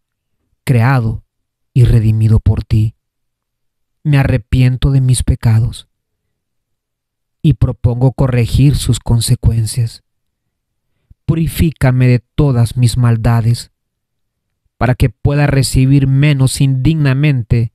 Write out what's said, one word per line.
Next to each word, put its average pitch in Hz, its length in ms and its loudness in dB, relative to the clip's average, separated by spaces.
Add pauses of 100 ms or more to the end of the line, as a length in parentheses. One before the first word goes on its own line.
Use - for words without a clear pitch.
(640)
creado 117 580 0 (500)
y 123 120 2
redimido 110 560 2
por 107 240 -2
ti. 110 320 -2 (1040)
Me 143 160 0
arrepiento 127 720 0
de 135 100 2
mis 127 220 0
pecados 117 680 -2 (1500)
y 151 120 0
propongo 123 600 -2
corregir 127 640 0
sus - 220 -2
consecuencias. 117 1040 -2 (1200)
Purifícame 143 840 0
de 123 100 2 (160)
todas 127 420 0
mis 120 200 0
maldades, 117 720 0 (1080)
para - 200 0
que - 120 0
pueda 143 380 -2
recibir 135 600 2
menos 135 520 0
indignamente 135 1160 0